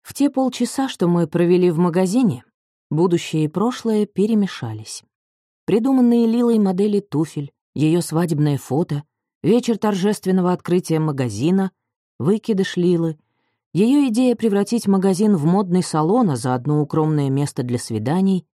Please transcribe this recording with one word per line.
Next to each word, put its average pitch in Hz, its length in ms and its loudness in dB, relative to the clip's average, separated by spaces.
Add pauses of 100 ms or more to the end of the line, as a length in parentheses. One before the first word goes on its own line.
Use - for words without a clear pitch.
В - 140 -20
те 277 160 0
полчаса, 262 580 -2
что - 180 -4
мы 170 200 2
провели 175 440 2
в 160 60 -2
магазине, 180 680 0 (440)
будущее 165 560 0
и 151 40 -2
прошлое 214 580 -2
перемешались. 190 960 -4 (640)
Придуманные 240 600 4
Лилой 233 320 2
модели 202 420 0
туфель, 151 520 -6 (220)
ее 156 260 2
свадебное 151 560 0
фото, 147 480 -4 (380)
вечер 233 340 2
торжественного 190 800 0
открытия 175 440 -2
магазина, 156 720 -2 (480)
выкидыш 190 600 -2
Лилы, 165 400 0 (560)
ее 262 340 2
идея 247 260 2
превратить 214 520 -2
магазин 196 500 2
в 143 80 -2
модный 180 380 2
салон, 180 480 0
а 135 60 -2
заодно 127 440 -2
укромное 151 480 0
место 139 360 -2
для 120 140 -4
свиданий 165 760 -2